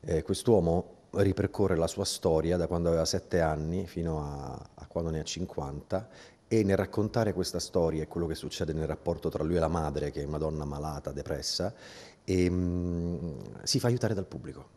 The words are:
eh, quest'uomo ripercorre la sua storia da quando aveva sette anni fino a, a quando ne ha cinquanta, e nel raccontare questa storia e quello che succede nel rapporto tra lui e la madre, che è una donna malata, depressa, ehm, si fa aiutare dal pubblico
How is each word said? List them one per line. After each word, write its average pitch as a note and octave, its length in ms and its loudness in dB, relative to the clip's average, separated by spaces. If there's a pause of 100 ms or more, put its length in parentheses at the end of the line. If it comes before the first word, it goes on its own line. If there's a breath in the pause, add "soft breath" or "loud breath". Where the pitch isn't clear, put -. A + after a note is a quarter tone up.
eh, E2 200 2
quest'uomo F#2 760 4 (140)
ripercorre G2 600 2
la E2 120 2
sua G2 180 -2
storia E2 520 2
da E2 100 2
quando E2+ 220 2
aveva D#2+ 160 4
sette F2+ 360 0
anni D#2+ 460 0
fino E2+ 340 -4
a, C#2+ 300 -8 (240)
a - 120 -16
quando E2 220 -4
ne D#2 100 -2
ha D2+ 40 -6
cinquanta, D#2 840 -6 (400 loud breath)
e A2+ 160 4
nel G2 140 4
raccontare G#2 560 0
questa F2 260 -2
storia D#2+ 440 2
e - 40 -6
quello E2+ 200 -2
che D#2+ 80 -2
succede - 360 -6
nel D#2 160 -2
rapporto D#2+ 420 -2
tra D2+ 140 -2
lui E2 120 2
e F2 40 4
la D#2+ 80 4
madre, D2+ 440 0
che D2 100 -6
è C#2+ 40 -4
una D2+ 120 -4
donna D#2 280 -2
malata, C#2+ 460 -6
depressa, D2 640 -4 (520 loud breath)
ehm, F2 1400 0
si - 160 0
fa A#2+ 80 2
aiutare A#2 260 2
dal F#2+ 120 -2
pubblico - 400 -12 (120)